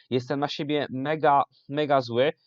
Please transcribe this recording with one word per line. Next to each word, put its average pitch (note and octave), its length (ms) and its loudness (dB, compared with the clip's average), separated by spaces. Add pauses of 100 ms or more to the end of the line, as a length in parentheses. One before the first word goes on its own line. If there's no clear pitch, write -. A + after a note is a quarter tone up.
jestem C3 300 -2
na D3 80 -2
siebie D3 420 -4
mega, C#3+ 540 2 (260)
mega C#3+ 320 0
zły, A#2+ 320 0 (140)